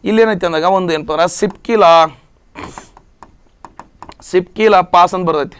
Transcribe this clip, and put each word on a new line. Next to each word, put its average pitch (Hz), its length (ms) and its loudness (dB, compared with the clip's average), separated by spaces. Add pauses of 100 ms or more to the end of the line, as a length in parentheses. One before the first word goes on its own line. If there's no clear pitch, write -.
ಇಲ್ಲಿ 214 180 2
ಏನೈತಿ 208 240 0
ಅಂದಾಗ 160 180 -2
ಒಂದು 185 280 0
ಏನಪ್ಪ 156 200 -6
ಅಂದ್ರೆ 165 160 0
ಸಿಪ್ಕಿಲಾ, 202 640 0 (2500)
ಸಿಪ್ಕಿಲಾ 190 500 0
ಪಾಸ್ 175 340 2
ಅಂತ 185 140 -4
ಬರ್ತೈತಿ. 151 320 -6